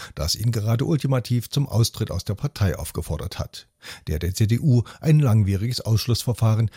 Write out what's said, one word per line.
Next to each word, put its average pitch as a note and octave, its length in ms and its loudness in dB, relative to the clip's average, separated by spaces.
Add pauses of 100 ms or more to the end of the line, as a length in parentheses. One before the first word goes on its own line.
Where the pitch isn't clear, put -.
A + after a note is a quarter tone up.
(160)
das D2 180 -2
ihn A2+ 180 0
gerade A2+ 340 0
ultimativ C3 640 0
zum C#3+ 180 0
Austritt A2+ 420 0
aus - 160 -6
der G#2 80 -4
Partei G2 420 -2
aufgefordert - 640 -8
hat, - 300 -10 (400)
der D#2 100 -2
der E2+ 160 -2
C G#2+ 140 2
D A#2 100 2
U A#2+ 260 4 (160)
ein D3+ 200 4
langwieriges A2 640 2
Ausschlussverfahren A2 960 0